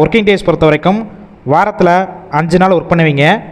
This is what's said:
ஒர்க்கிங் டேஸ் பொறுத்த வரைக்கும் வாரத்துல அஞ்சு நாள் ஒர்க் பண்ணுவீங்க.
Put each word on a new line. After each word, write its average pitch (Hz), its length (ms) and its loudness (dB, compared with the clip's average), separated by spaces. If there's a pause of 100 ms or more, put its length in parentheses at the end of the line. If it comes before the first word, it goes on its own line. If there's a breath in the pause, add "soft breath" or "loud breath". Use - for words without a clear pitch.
ஒர்க்கிங் 202 260 0
டேஸ் 190 180 -2
பொறுத்த 160 220 2
வரைக்கும் 175 280 0 (540)
வாரத்துல 190 400 0 (480)
அஞ்சு 175 240 0
நாள் 190 140 2
ஒர்க் 160 160 -6
பண்ணுவீங்க. 151 320 2 (240)